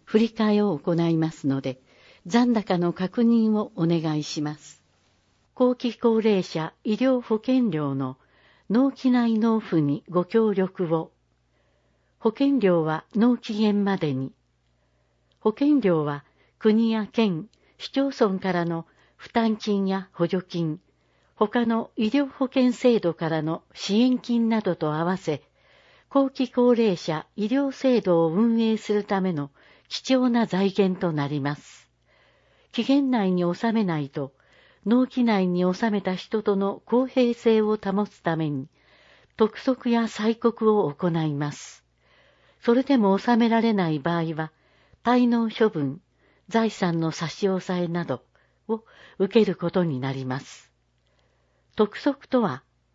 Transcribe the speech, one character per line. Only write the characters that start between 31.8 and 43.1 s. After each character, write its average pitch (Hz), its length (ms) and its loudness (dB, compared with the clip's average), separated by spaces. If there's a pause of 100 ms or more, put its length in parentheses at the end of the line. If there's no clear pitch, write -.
期 226 120 -4
限 269 260 2
内 202 220 0
に 175 120 0
納 180 300 -2
め 226 100 0
な 165 140 -2
い 139 100 -6
と、 139 240 -8 (540)
納 247 200 2
期 247 180 -2
内 202 220 2
に 180 200 0
納 185 240 0
め 208 100 -2
た 185 140 -4
人 214 280 -6
と 208 140 0
の 196 300 -2
公 254 200 2
平 240 280 0
性 226 260 2
を 214 160 0
保 202 300 -4
つ - 160 -18
た 165 140 -2
め 160 120 -2
に、 143 220 -8 (640)
督 214 240 0
促 254 300 -2
や 233 140 2
催 220 340 -4
告 226 320 0
を 202 200 2
行 175 180 -4
い 160 260 -2
ま 147 180 -4
す。 - 320 -20 (800)
そ 240 100 2
れ 254 100 4
で 269 140 2
も 202 160 4